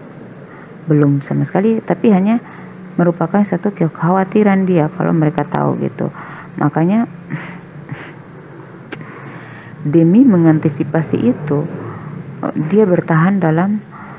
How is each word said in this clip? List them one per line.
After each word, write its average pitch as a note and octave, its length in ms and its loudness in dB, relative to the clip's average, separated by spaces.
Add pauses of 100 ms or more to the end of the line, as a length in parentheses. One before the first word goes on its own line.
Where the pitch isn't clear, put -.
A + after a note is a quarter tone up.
(840)
belum C#3+ 400 4
sama C#3+ 240 -2
sekali, A3 320 2
tapi - 320 2
hanya G#3 280 4 (600)
merupakan F3 440 2
satu G3+ 280 -2
kekhawatiran F#3+ 960 2
dia D#3 240 2
kalau E3+ 240 0
mereka D3 320 2
tahu C#3+ 320 0
gitu. - 320 -4 (480)
Makanya E3+ 480 2 (2750)
demi E3 440 6
mengantisipasi D#3+ 920 2
itu, D3+ 440 0 (800)
eh, - 100 -4 (140)
dia G#3 160 4
bertahan F3 560 2
dalam F3 400 2 (380)